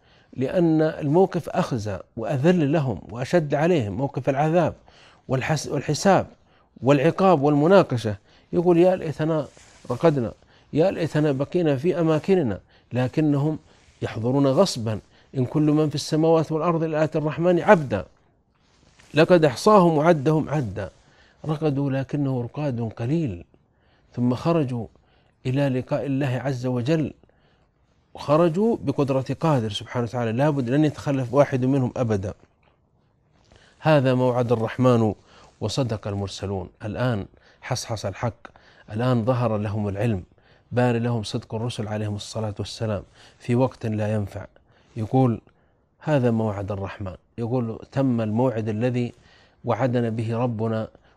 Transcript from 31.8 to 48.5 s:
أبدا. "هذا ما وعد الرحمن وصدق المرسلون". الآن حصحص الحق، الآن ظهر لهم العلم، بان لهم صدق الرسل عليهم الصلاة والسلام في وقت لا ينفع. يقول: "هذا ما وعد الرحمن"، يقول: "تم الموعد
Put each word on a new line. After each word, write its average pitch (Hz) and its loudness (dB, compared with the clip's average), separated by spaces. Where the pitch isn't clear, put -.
أبدا. 107 -2
"هذا 139 4
ما 127 2
وعد 120 2
الرحمن 113 4
وصدق 110 -4
المرسلون". 98 -6
الآن 107 -4
حصحص - -8
الحق، 107 -8
الآن 120 0
ظهر 123 0
لهم 104 -4
العلم، 101 -2
بان 120 2
لهم 117 -2
صدق - -8
الرسل 113 -6
عليهم 107 -4
الصلاة 107 -8
والسلام 104 -6
في 120 -2
وقت 127 0
لا 107 -2
ينفع. 101 -6
يقول: 120 0
"هذا 127 0
ما 113 0
وعد 101 -4
الرحمن"، 95 -8
يقول: 117 -4
"تم 131 0
الموعد 113 0